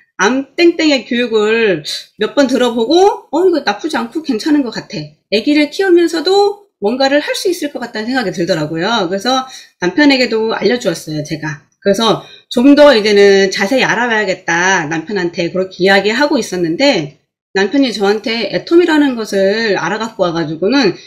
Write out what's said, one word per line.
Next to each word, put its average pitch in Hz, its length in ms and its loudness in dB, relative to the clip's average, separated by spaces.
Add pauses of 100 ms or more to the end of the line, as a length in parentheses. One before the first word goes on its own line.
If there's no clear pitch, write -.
(180)
암땡땡의 277 880 0
교육을 220 760 0 (340)
몇 214 180 -4
번 277 120 4
들어보고 247 840 2
어, 339 160 0
이거 330 180 2
나쁘지 269 320 -4
않고 233 260 -8
괜찮은 285 400 0
것 226 80 -6
같아. 185 260 -12 (360)
아기를 294 380 2
키우면서도 359 960 2 (120)
뭔가를 269 400 0
할 480 160 -4
수 427 140 -4
있을 302 240 -4
것 254 60 -12
같다는 220 280 -8
생각이 247 240 -2
들더라고요. 170 800 -2
그래서 247 360 -2 (360)
남편에게도 226 720 2
알려주었어요, 180 680 -4
제가. 151 400 -10 (180)
그래서 208 420 0 (260)
좀 269 260 4
더 294 200 8
이제는 202 560 4
자세히 226 320 0
알아봐야겠다, 185 1000 -2
남편한테 170 640 -4
그렇게 190 280 -4
이야기하고 208 580 0
있었는데 180 800 -2 (340)
남편이 220 400 0
저한테 214 600 -2
애톰이라는 302 600 2
것을 208 640 -2
알아갖고 208 440 -6
와가지고는 170 720 0 (120)